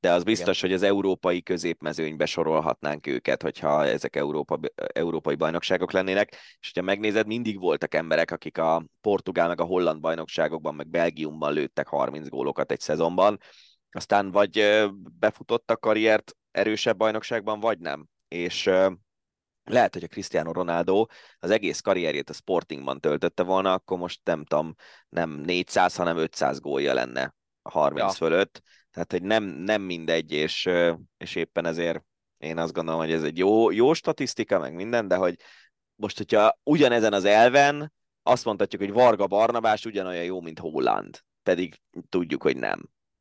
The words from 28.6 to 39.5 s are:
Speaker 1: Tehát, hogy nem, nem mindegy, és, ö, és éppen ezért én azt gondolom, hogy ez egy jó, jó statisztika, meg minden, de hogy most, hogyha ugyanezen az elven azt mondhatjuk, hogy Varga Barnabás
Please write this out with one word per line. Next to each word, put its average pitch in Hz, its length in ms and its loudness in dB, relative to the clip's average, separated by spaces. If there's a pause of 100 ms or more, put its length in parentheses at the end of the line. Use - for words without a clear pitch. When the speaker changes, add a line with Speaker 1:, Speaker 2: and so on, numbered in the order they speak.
Speaker 1:
Tehát, 85 220 -10
hogy 90 100 -4
nem, 107 220 0
nem 95 380 -4
mindegy, 82 500 -2
és, 78 340 -2
ö, 87 280 2 (220)
és - 180 -14
éppen 85 320 -4
ezért 82 360 -4 (360)
én 80 200 -8
azt 82 140 -4
gondolom, 82 280 -4
hogy 80 120 -2
ez 80 100 0
egy 78 160 -4
jó, 104 320 4
jó 117 220 4
statisztika, 120 680 -2
meg 76 160 -6
minden, 107 340 -2
de 90 80 2
hogy 90 240 0 (540)
most, 104 220 -8
hogyha 107 460 4
ugyanezen 120 500 4
az 95 120 0
elven 143 680 6 (300)
azt - 220 2
mondhatjuk, 101 380 -2
hogy 101 100 -4
Varga 107 340 6
Barnabás 110 600 2